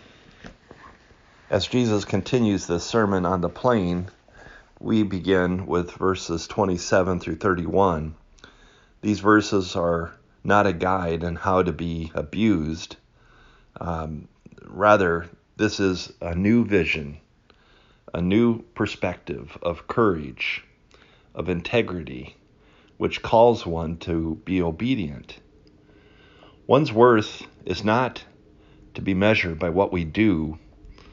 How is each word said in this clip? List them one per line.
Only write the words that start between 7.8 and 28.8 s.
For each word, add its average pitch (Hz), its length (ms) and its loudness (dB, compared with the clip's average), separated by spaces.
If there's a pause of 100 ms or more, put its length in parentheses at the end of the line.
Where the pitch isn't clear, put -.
These 104 200 -2
verses 101 560 2
are 85 360 -2 (300)
not 101 240 4
a 95 60 2
guide 85 500 -2
on 85 140 -4
how 92 260 2
to 87 100 -2
be 82 420 -6
abused. 80 840 -2 (840)
Um, 80 480 -8 (340)
rather, 90 640 2 (280)
this 107 240 -2
is 92 400 -2
a 87 160 -6
new 107 280 2
vision, 78 540 -2 (920)
a 85 100 -4
new 113 400 2 (140)
perspective 90 840 -6
of - 280 -6
courage, 82 760 -2 (720)
of 85 140 -6
integrity, 87 880 -4 (640)
which - 220 -2
calls 113 460 4
one 82 300 -4
to 80 480 -4
be 90 180 0
obedient. 82 800 -4 (1300)
One's 127 240 4
worth 113 500 6 (220)
is 90 180 -6
not 117 400 0 (720)